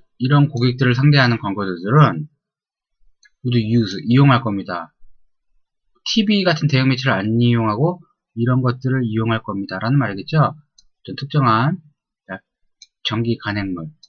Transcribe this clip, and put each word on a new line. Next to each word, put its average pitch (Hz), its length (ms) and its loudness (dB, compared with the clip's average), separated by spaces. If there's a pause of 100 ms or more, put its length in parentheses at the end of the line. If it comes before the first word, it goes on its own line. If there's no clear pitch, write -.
(180)
이런 143 320 4
고객들을 123 440 0
상대하는 131 440 2
광고주들은 98 880 0 (1120)
모두 123 160 0
use, 107 460 0
이용할 131 380 4
겁니다. 92 500 -6 (1120)
티비 202 400 0
같은 160 240 0
대형 131 200 2
매체를 127 240 0
안 107 280 0
이용하고 120 600 0 (320)
이런 127 260 0
것들을 127 440 -2
이용할 110 380 -2
겁니다. 98 360 -6
라는 120 200 0
말이겠죠. 104 400 -2
어떤 - 800 -6
특정한, 139 640 0 (480)
자, 95 100 -12 (640)
전기 113 360 -4
간행물, 98 480 -6 (220)